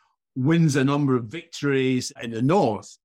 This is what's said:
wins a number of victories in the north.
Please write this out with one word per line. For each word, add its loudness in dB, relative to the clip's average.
wins 2
a 2
number 2
of -2
victories -4
in -10
the -4
north. 0